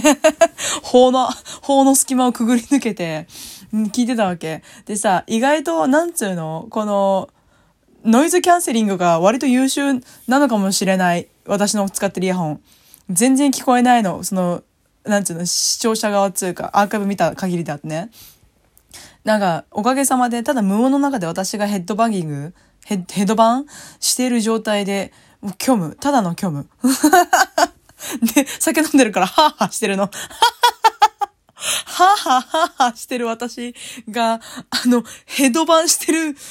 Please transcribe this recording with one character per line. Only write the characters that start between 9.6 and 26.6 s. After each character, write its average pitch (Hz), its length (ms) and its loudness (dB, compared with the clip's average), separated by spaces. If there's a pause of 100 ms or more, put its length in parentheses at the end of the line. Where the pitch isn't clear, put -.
秀 277 340 -2 (260)
な 262 120 2
の 285 80 4
か 233 100 0
も 196 140 0
し 190 140 -2
れ 190 100 2
な 180 220 0
い。 170 100 -8 (180)
私 202 280 0
の 202 160 -2
使 - 160 -4
っ 196 40 0
て 190 120 -8
る 185 60 -2
イ - 20 0
ヤ 185 80 -2
ホ 165 140 -2
ン。 - 100 -10 (480)
全 240 260 2
然 277 160 4
聞 - 140 -6
こ 247 120 4
え 247 40 2
な 247 160 6
い 226 60 2
の。 180 200 -4
そ 190 120 -6
の、 175 280 -2 (400)
な 208 160 0
ん 190 60 -4
つ - 80 -6
う 165 40 -8
の？ 175 80 -6
視 - 340 -4
聴 220 160 0
者 220 160 -2
側 202 160 2
っ 190 40 -6
つ 190 160 -4
う 175 60 -4
か、 - 200 -8
ア 202 100 4
ー 202 40 0
カ 208 100 -4
イ - 40 -4
ブ 196 40 -4
見 196 120 -2
た - 180 0
限 175 220 -4
り 170 80 -4
だ 151 140 -8
と - 80 -12
ね。 165 220 -8 (1160)
な 214 120 2
ん - 40 0
か、 170 300 -2
お 214 120 -4
か 254 120 0
げ 277 100 0
さ 262 100 0
ま 247 140 0
で、 233 140 -4
た 294 100 0
だ 247 80 -2
無 196 200 2
音 262 100 4
の 277 80 2
中 277 200 0
で 170 80 -4
私 185 300 -6
が 202 100 -2
ヘ 202 100 -2
ッ 175 80 -8
ド 208 100 -6
バ 226 120 2
ン 226 40 0
ギ 190 100 -2
ン 156 80 -6
グ、 143 240 -10 (320)
ヘ 214 100 -4
ッ-、 180 80 -4 (100)
ヘ 202 100 -2
ッ - 20 0
ド 214 100 2
バ 226 240 4
ン 285 60 -8 (340)
し - 160 -2
て 254 140 0
る 240 120 0
状 226 200 0
態 208 240 -2
で、 196 260 -4 (300)
も 202 80 -10
う 180 120 -10
虚 262 160 2
無。 165 180 -4
た 277 160 -4
だ 262 100 2
の 175 100 -2
虚 170 200 -6
無。 143 160 -8 (160)